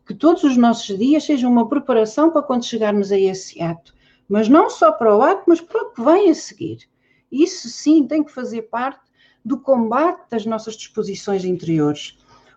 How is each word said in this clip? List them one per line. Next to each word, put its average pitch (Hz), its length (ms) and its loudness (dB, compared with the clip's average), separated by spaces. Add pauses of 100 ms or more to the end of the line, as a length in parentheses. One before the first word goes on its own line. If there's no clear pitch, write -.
Que - 100 -12
todos 339 280 2
os 269 140 2
nossos 226 420 2
dias 285 240 2
sejam 254 300 0
uma 233 160 2
preparação 277 600 0
para 302 120 0
quando 247 220 -4
chegarmos 208 480 -2
a 202 60 2
esse 190 440 -2
ato. 170 320 -10 (340)
Mas 208 200 0
não 339 200 6
só 330 220 2
para 220 260 2
o 226 60 4
ato, 370 240 0
mas 339 140 4
para 480 240 -8
o 494 80 -14
que 240 100 -12
vem 339 280 4
a - 40 4
seguir. - 540 -14 (420)
Isso 277 380 -2
sim 294 400 2
tem 302 160 -2
que - 80 -20
fazer 233 300 -10
parte 240 460 -8 (360)
do 247 140 -4
combate 269 600 0 (100)
das 220 140 -4
nossas 220 320 -8
disposições 196 680 -6
interiores. 160 720 -2 (400)